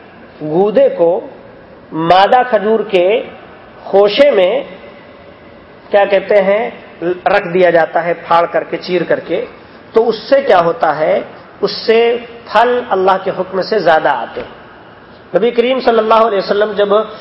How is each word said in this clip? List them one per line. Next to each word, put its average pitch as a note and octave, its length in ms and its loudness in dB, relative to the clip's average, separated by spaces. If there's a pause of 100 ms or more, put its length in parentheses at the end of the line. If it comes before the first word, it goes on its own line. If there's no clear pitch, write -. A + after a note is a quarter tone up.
(420)
گودے G3 480 2
کو E3+ 380 0 (640)
مادہ F#3+ 580 2
کھجور G#3+ 300 0
کے G3+ 440 0 (600)
خوشے G#3 480 4
میں، G#3 320 2 (1300)
کیا G3+ 160 2
کہتے F#3+ 380 0
ہیں، G#3 260 0 (340)
رکھ F3+ 500 -2
دیا F3+ 160 4
جاتا E3 340 0
ہے E3+ 100 -2
پھاڑ E3+ 320 0
کر D#3+ 180 -4
کے، - 140 -8
چیر F3 260 -4
کر D#3 160 -2
کے، F#3 260 -6 (480)
تو A3+ 160 2
اس G#3+ 60 -2
سے - 260 0
کیا G3 180 4
ہوتا E3 400 0
ہے؟ F#3 220 0 (400)
اس G3 100 -2
سے A#3 460 0 (340)
پھل B3 280 2 (100)
اللہ F#3+ 340 0
کے F#3+ 140 -4
حکم F#3 240 -6
سے G#3 180 -2
زیادہ D#3 300 2
آتے A#2+ 320 -6
ہیں۔ - 200 -18 (760)
نبی A3+ 140 0
کریم B3 280 0
صلی A#3 180 2
اللہ A3 160 0
علیہ A3 240 2
وسلم G3+ 340 -2
جب G3+ 160 0 (340)